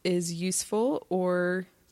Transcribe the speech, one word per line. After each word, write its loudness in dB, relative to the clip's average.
is 0
useful 0
or 0